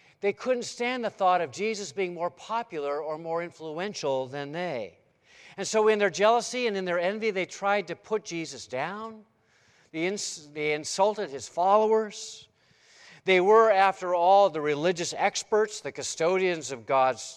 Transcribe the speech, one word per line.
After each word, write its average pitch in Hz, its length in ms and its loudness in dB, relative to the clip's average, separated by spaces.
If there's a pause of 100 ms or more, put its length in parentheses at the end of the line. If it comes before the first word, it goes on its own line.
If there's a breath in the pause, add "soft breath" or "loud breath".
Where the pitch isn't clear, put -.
(200 soft breath)
they 202 120 2
couldn't 240 300 -2
stand 240 420 -4
the 202 60 -2
thought 180 300 2
of 156 100 -2
Jesus 196 400 -4
being 175 240 -4
more 170 160 -4
popular 160 720 -6
or 156 160 -6
more 165 240 -4
influential 160 880 -4
than 143 240 -8
they. 143 460 -6 (580 loud breath)
And 190 100 -6
so 220 220 4
in 214 100 4
their 202 120 2
jealousy 226 580 2
and 202 80 -2
in 190 80 -4
their 175 160 -2
envy, 208 320 -2
they 180 120 -2
tried 202 440 -2
to 165 80 -8
put - 280 -6
Jesus 156 440 -10
down. 208 540 -8 (680 soft breath)
They 160 160 -4
ins-, 185 480 -8
they 151 200 -2
insulted 190 560 -2
his 131 180 -10
followers. 214 1000 2 (800 soft breath)
They 185 160 6
were, 220 320 8
after 190 420 2
all, 190 340 6
the 156 120 -4
religious 151 520 0
experts, 208 680 0
the 139 100 -8
custodians 165 800 -2
of 117 160 -10
God's 131 500 0